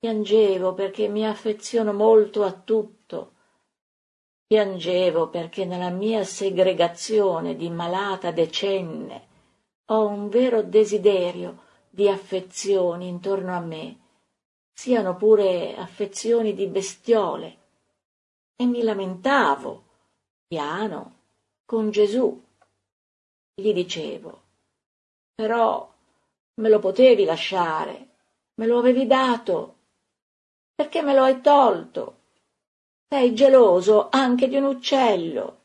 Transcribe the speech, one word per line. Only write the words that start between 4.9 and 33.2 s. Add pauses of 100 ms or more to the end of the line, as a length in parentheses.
perché
nella
mia
segregazione
di
malata
decenne (600)
ho
un
vero
desiderio (260)
di
affezioni
intorno
a
me, (720)
siano
pure
affezioni
di
bestiole. (1000)
E
mi
lamentavo, (640)
piano, (480)
con
Gesù. (1120)
Gli
dicevo: (920)
"Però (640)
me
lo
potevi
lasciare, (460)
me
lo
avevi
dato. (1000)
Perché
me
lo
hai
tolto? (920)
Sei